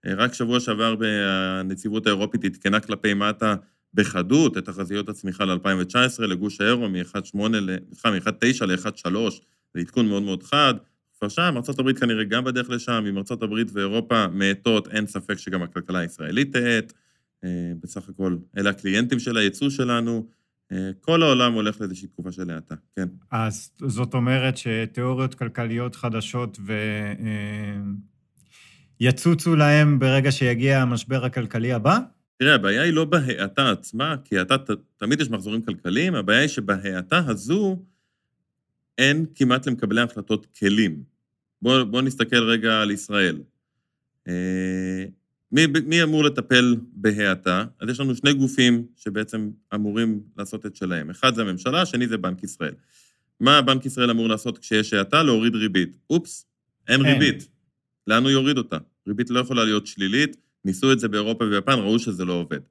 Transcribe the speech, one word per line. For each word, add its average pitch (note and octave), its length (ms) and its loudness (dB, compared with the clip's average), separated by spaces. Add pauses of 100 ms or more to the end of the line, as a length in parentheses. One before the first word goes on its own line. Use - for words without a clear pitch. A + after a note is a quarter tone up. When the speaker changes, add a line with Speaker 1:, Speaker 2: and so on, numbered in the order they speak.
Speaker 1:
אה, F#2+ 80 -4
רק A#2+ 200 0
שבוע B2 260 0
שעבר A2+ 360 0
בנציבות F#2+ 1080 -2
האירופית G2+ 380 0
עדכנה G2+ 360 0
כלפי G#2 340 -2
מטה G#2 400 0 (400)
בחדות G#2 640 2
את - 60 -8
תחזיות G2 440 -6
הצמיחה G2 360 -6
לאלפיים F#2+ 360 0
ותשע A#2+ 240 2
עשרה A#2+ 220 -2
לגוש G2 340 -4
האירו, A#2 280 2
מאחד F#2 360 -6
שמונה G#2+ 360 -2
ל-, F#2 160 -4 (160)
סליחה, - 180 -2
מאחד G2 300 -2
תשע A#2 260 2
לאחד F#2 300 -2
שלוש, G2 440 -4 (340)
זה F2 60 -6
עדכון G#2+ 280 0
מאוד G2+ 140 0
מאוד F#2+ 200 -6
חד. C#3+ 320 2 (440)
כבר G#2 100 -4
שם, E3 280 0
ארצות C3+ 220 -6
הברית C3 200 0
כנראה A2+ 260 0
גם A2+ 200 -2
בדרך B2 260 -4
לשם, A#2 380 -2
עם G2 100 -4
ארצות A#2 240 -6
הברית G#2+ 300 -2
ואירופה G#2 540 0
מאטות, G2 600 0
אין G#2+ 180 -4
ספק G2 320 -8
שגם F#2 240 -6
הכלכלה F2 360 -6
הישראלית F2 540 -4
תאט. A#2 400 0 (520)
אה, F2 360 -6
בסך F#2 280 -14
הכל, F#2 280 -2 (220)
אלה G2+ 120 2
הקליינטים G#2+ 480 -2
של A#2+ 180 -4
הייצוא G#2+ 340 0
שלנו. A#2 560 -2 (460)
אה, F#2+ 180 -4 (100)
כל E3 220 2
העולם B2 300 4
הולך G#2+ 280 -2
לאיזושהי F#2+ 280 -8
תקופה F2 240 -12
של F2 180 -8
האטה, D#2+ 240 -12 (220)
כן. F#2 120 -4 (220)
Speaker 2:
אז A2 400 -4 (160)
זאת B2 280 -4
אומרת B2+ 420 0
שתיאוריות B2 760 -2
כלכליות A#2 640 -4
חדשות A2+ 640 -6
ו-, G2+ 120 -8 (480)
אה, G#2 600 -6 (1200)
יצוצו E3 560 4
להם D3 420 6
ברגע C3 340 4
שיגיע C3 500 2
המשבר B2 420 0
הכלכלי A#2 480 -2
הבא? B2+ 260 2 (400)
Speaker 1:
תראה, C#3 160 6
הבעיה G#2 280 2
היא E3+ 100 2
לא D#3 120 2
בהאטה C3 640 0
עצמה, C3+ 540 -4
כי G2 140 0
האטה A2 200 2
ת-, C3+ 120 -8 (260)
תמיד C3+ 240 0
יש B2 100 -2
מחזורים G#2+ 320 -6
כלכליים, A2 520 -2
הבעיה G#2+ 260 2
היא D3+ 80 2
שבהאטה G2 800 -2
הזו F3 560 -2 (1160)
אין C#3+ 360 2
כמעט B2+ 320 2
למקבלי A2+ 340 0
ההחלטות G#2+ 460 -4 (120)
כלים. G2 440 2 (600)
בוא, B2+ 200 4
בוא A#2 200 -2
נסתכל B2 400 2
רגע A2+ 400 2
על G#2 80 0
ישראל. G2 480 0 (880)
אה, F#2 760 -4 (480)
מי, D#3 140 6 (200)
מי E3+ 160 2
אמור D#3 220 2
לטפל B2 520 2 (160)
בהאטה? G2 720 0 (160)
אז A2 80 -6
יש B2 120 -6
לנו C3+ 140 0
שני C#3+ 200 2
גופים B2 520 4 (100)
שבעצם G#2+ 540 -6 (240)
אמורים G#2 460 0 (160)
לעשות G2+ 300 -10
את G2 100 -12
שלהם. F2 340 -4
אחד B2 240 2
זה A2+ 80 -2
הממשלה, G2+ 400 -2
השני B2 260 0
זה A2+ 80 -2
בנק F#2 260 -4
ישראל. D#2+ 320 -8 (680)
מה C#3 220 8
בנק C3 240 2
ישראל B2+ 240 0
אמור A2+ 180 2
לעשות A2 300 -4
כשיש G#2+ 360 0
האטה? G2+ 280 4
להוריד A#2 320 4
ריבית. F#2+ 420 0 (140)
אופס, - 360 -2 (420)
אין C3+ 180 4
Speaker 2:
אין. C#3 60 6
Speaker 1:
ריבית. C3+ 360 2 (580)
לאן A2+ 160 4
הוא C3+ 80 2
יוריד C3+ 280 2
אותה? F#2+ 200 -6 (300)
ריבית A#2+ 220 -4
לא B2 100 2
יכולה B2 240 0
להיות G#2 220 0
שלילית, A#2+ 500 -2 (280)
ניסו G2 280 2
את C3 80 2
זה A#2 80 -4
באירופה A2 360 -2
וביפן, G#2 340 0
ראו G#2+ 200 2
שזה F#2+ 260 -4
לא F2 80 -2
עובד. D#2+ 280 -4 (100)